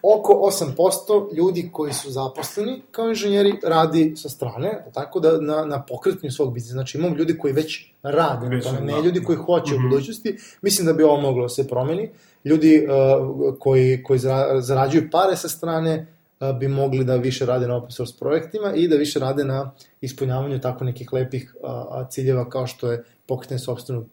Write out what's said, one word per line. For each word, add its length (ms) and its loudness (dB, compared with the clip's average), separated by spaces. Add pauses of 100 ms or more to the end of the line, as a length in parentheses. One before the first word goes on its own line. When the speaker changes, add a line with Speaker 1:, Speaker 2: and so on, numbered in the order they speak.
Speaker 1:
Oko 320 6
osam 380 0
posto 600 2
ljudi 380 0
koji 220 -6
su 180 -8
zaposleni 720 -6 (100)
kao 180 -2
inženjeri 520 2
radi 540 4
sa 140 -12
strane, 640 -6
tako 280 -6
da 200 4
na, 260 -2
na 160 -4
pokretanju 500 -4
svog 220 -2
biznisa. 200 -12
Znači, 240 -6
imamo 180 -2
ljudi 220 -2
koji 160 -2
već 320 -4 (180)
rade 380 0
na 80 -6
Speaker 2:
Već 160 -2
Speaker 1:
tome, 160 -4
ne 120 -4
Speaker 2:
da. 60 0
Speaker 1:
ljudi 220 2
koji 160 0
hoće 360 0
Speaker 2:
Mhm. 120 0
Speaker 1:
u 40 2
budućnosti. 480 -2 (240)
Mislim 260 0
da 60 4
bi 100 4
ovo 180 6
moglo 200 2
da 80 -2
se 180 -2
promeni. 420 -2 (360)
Ljudi, 300 6
e, 100 6 (680)
koji, 500 2
koji 160 2
zara-, 400 2
zarađuju 500 2
pare 260 4
sa 140 -8
strane, 580 -2 (320)
e, 140 -2
bi 140 -2
mogli 360 0
da 120 2
više 300 0
rade 220 0
na 80 -2
open 160 -8
source 260 -8
projektima 560 -2
i 140 2
da 80 4
više 240 0
rade 240 -2
na 280 -4 (300)
ispunjavanju 580 -4
tako 240 -4
nekih 300 -6
lepih, 460 -4
a, 80 -12 (240)
a, 140 -8
ciljeva 440 -2
kao 180 -6
što 240 -6
je 120 -4 (220)
pokretanje 340 -6
sopstvenog 540 -8